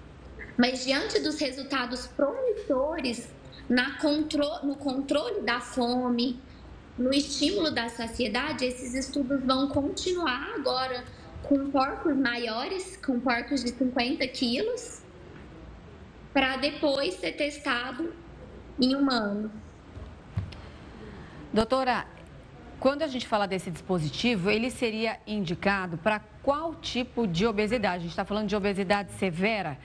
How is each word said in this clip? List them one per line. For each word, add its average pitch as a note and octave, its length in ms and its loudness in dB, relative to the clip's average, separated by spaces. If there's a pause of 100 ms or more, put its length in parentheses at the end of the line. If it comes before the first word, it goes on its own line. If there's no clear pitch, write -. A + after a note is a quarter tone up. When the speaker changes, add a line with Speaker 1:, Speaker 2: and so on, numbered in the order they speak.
(580)
Speaker 1:
Mas, B3+ 260 4
diante D4+ 380 2
dos D4 180 -2
resultados B3+ 680 -2
promissores D4 1200 0 (400)
na B3+ 300 4
contro-, D4+ 680 2
no C#4 100 0
controle D4 640 0
da A#3+ 220 0
fome, B3 760 2 (600)
no B3+ 160 2
estímulo D#4 580 2
da A#3 160 -2
saciedade, A#3+ 800 -2
esses B3 280 -4
estudos C4+ 480 0
vão C4 280 4
continuar D#4 840 0
agora B3+ 500 0 (380)
com C#4 280 2
porcos C#4+ 420 2
maiores, A#3+ 840 0
com B3 240 0
porcos A#3+ 420 2
de A#3+ 60 0
cinquenta B3+ 580 2
quilos, E4 760 -2 (1300)
pra C4+ 240 6
depois C#4+ 560 2
ser - 180 -2
testado C#4 840 -2 (680)
em B3+ 160 6
humanos. A3 560 2 (2000)
Speaker 2:
Doutora, A3+ 540 2 (720)
quando C#4+ 240 4
a D#4+ 40 2
gente B3+ 200 -4
fala G#3 180 4
desse F#3 240 -2
dispositivo, F3+ 800 2
ele A3+ 220 2
seria A3 560 0
indicado F#3+ 720 0
pra G#3+ 200 4 (220)
qual D4+ 340 0
tipo A#3+ 520 -2
de F3 180 2
obesidade? G#3 520 2
A E3+ 100 -4
gente D#3+ 80 -8
tá G3 100 0
falando G#3 220 0
de G3 80 2
obesidade G3+ 580 2
severa F#3 720 0